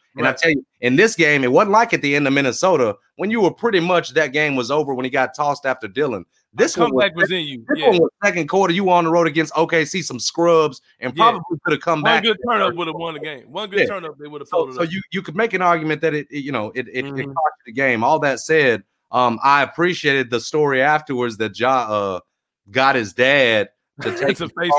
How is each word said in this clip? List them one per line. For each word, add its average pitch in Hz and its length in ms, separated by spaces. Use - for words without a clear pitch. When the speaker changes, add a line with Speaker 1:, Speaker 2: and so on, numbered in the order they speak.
Speaker 1:
And - 100
I 131 60
Speaker 2:
Right. - 80
Speaker 1:
tell 165 120
you, 139 140
in 123 140
this 220 200
game, 147 280
it 123 80
wasn't 196 220
like 233 200
at 139 80
the 143 140
end 147 100
of 135 80
Minnesota 135 600
when 185 120
you 233 100
were 175 140
pretty 220 260
much, 170 360
that 147 180
game 147 220
was 123 160
over 143 240
when 127 80
he 127 80
got 131 240
tossed 143 320
after 127 200
Dillon. 107 380
This - 220
Speaker 2:
A 175 40
Speaker 1:
one 151 160
was 127 80
Speaker 2:
comeback 175 120
was 175 140
Speaker 1:
sec-, 185 80
Speaker 2:
in 160 80
you. 131 220
Speaker 1:
this 285 100
Speaker 2:
Yeah. 269 120
Speaker 1:
one 185 100
was 160 100
second 170 240
quarter. 185 260
You 190 160
on 175 140
the 160 80
road 170 160
against 156 280
O 160 120
K 160 180
C, 180 160
some 131 180
scrubs, 160 600
and 127 160
Speaker 2:
Yeah. 190 160
Speaker 1:
probably 170 320
could 160 100
have 143 80
come 160 200
Speaker 2:
One - 20
Speaker 1:
back. 196 80
Speaker 2:
good 220 140
turn 220 140
up 170 100
would 165 140
have 156 80
won 165 180
the 147 60
game. 143 320
One 196 180
good 196 120
Speaker 1:
Yeah. 202 40
Speaker 2:
turn 175 200
up, 151 120
they 147 100
would 147 140
have 139 60
Speaker 1:
So, - 100
Speaker 2:
folded 131 180
Speaker 1:
so 165 80
Speaker 2:
up. 165 80
Speaker 1:
you, 190 200
you 185 100
could 156 140
make 226 180
an 180 80
argument 156 400
that 156 140
it, 147 160
it, 147 120
you 139 80
know, 110 220
it, 123 140
it, 98 80
it 131 100
Speaker 2:
Mm-hmm. 139 260
Speaker 1:
cost 151 280
you - 80
the 113 60
game. 120 300
All 151 160
that 139 200
said, 135 440
um, 120 320
I 143 180
appreciated 139 680
the 120 80
story 139 420
afterwards 135 560
that 104 220
Ja, 123 280
uh, 101 320
got 131 240
his 110 180
dad 123 560
to 113 100
Speaker 2:
<laughs> - 60
Speaker 1:
take - 200
Speaker 2:
To 170 100
Speaker 1:
the - 60
Speaker 2:
FaceTime 175 260